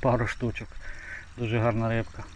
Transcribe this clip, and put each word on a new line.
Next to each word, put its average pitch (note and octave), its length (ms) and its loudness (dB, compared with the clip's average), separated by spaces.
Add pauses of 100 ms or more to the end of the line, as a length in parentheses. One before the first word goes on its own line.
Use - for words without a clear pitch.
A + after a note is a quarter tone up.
Пару A#2+ 260 4
штучок. - 420 -4 (680)
Дуже A#2+ 220 2
гарна A2+ 300 4
рибка. A2+ 340 0 (140)